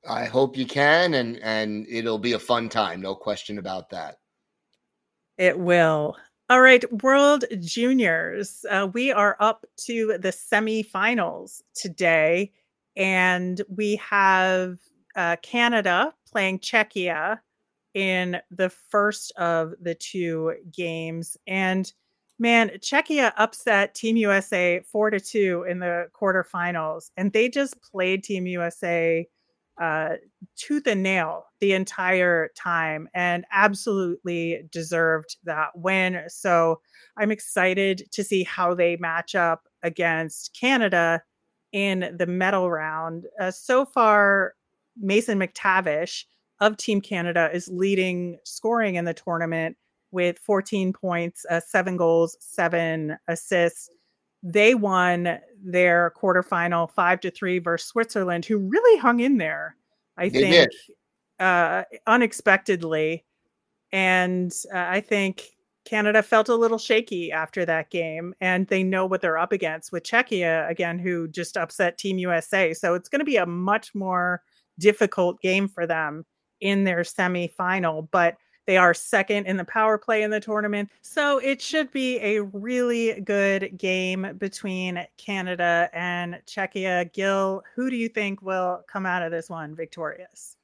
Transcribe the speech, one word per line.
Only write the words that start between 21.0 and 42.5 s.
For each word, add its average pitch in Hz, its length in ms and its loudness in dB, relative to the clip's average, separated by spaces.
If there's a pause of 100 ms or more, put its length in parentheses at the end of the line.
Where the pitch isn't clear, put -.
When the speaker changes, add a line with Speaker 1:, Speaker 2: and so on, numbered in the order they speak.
Speaker 2:
And 190 440 -2 (460)
man, 233 320 2 (100)
Czechia 285 580 0
upset 208 580 2
Team 226 220 0
U 208 140 2
S 196 200 0
A 180 300 2 (100)
four 214 180 2
to 208 100 -2
two 185 480 0
in 180 120 -4
the 175 340 -4
quarterfinals, 175 1040 -2
and 190 160 0
they 233 160 4
just 277 320 -4
played 190 420 -2
Team 185 220 -6
U 180 160 -4
S 170 220 -6
A, 165 420 0 (560)
uh, 160 340 -2 (420)
tooth 294 300 -6
and 196 160 0
nail 170 420 -2 (160)
the 202 120 2
entire 180 800 0
time 165 580 -4
and 180 380 -2
absolutely 185 1200 -2
deserved 165 720 -2
that 156 320 -4
win. 185 520 0
So 165 540 2 (360)
I'm 214 140 2
excited 190 800 0
to 208 120 -6
see 190 200 0
how 180 300 -2
they 175 240 2
match 170 380 -6
up 170 320 0 (160)
against 165 760 -4
Canada 180 600 2 (500)
in 190 460 -2
the 175 80 0
medal 185 440 0